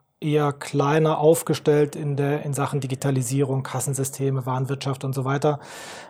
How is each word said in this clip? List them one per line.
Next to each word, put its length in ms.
eher 320
kleiner 680
aufgestellt 760
in 200
der, 280
in 100
Sachen 260
Digitalisierung, 840
Kassensysteme, 840
Warenwirtschaft 580
und 100
so 120
weiter. 340